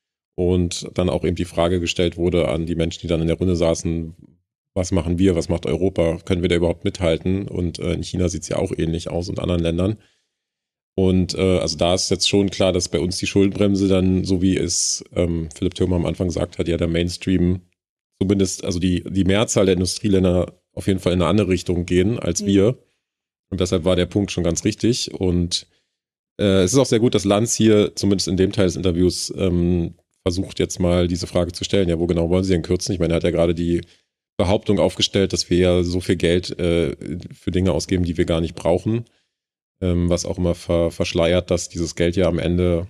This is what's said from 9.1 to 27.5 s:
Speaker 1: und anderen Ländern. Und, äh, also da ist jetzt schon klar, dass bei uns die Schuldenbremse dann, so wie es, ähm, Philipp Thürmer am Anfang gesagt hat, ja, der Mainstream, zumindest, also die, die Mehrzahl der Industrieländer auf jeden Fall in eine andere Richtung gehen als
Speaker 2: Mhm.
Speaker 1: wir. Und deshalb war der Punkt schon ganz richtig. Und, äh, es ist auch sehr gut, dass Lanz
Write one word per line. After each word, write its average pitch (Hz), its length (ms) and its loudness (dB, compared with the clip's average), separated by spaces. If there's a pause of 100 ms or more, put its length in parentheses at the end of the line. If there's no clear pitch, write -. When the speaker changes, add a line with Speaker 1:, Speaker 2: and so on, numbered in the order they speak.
Speaker 1:
und - 100 -6
anderen 87 220 0
Ländern. 87 360 0 (1000)
Und, 92 400 2
äh, 92 240 2
also 80 180 -4
da 85 160 2
ist - 160 -2
jetzt 90 180 0
schon 101 220 2
klar, 95 240 0
dass 90 160 -2
bei 85 100 -2
uns 90 180 -4
die 98 100 -6
Schuldenbremse 98 600 2
dann, 92 380 2
so 90 160 0
wie 92 160 2
es, - 480 -4 (100)
ähm, 85 400 -2
Philipp 90 200 -4
Thürmer 90 200 0
am 85 120 0
Anfang 82 200 -2
gesagt 85 300 -4
hat, 82 100 -4
ja, 85 100 0
der 85 100 0
Mainstream, 87 720 0 (580)
zumindest, 95 460 0
also 87 140 -4
die, 90 240 0
die 95 200 -2
Mehrzahl 101 440 2
der 95 80 4
Industrieländer 90 800 2 (200)
auf - 120 -10
jeden 95 140 0
Fall 90 140 0
in 90 80 2
eine 80 80 2
andere 101 180 2
Richtung 90 400 -2
gehen 92 320 2
als 87 240 -2
Speaker 2:
Mhm. - 20 -6
Speaker 1:
wir. 113 320 4 (720)
Und 95 120 -4
deshalb 90 220 0
war 92 120 2
der 87 100 2
Punkt 98 260 -2
schon 90 120 -2
ganz 82 200 -2
richtig. 110 480 -2
Und, 87 540 -2 (760)
äh, 95 220 4
es 92 120 2
ist 135 40 2
auch 135 80 4
sehr 117 140 2
gut, 120 160 2
dass 98 100 0
Lanz 104 300 2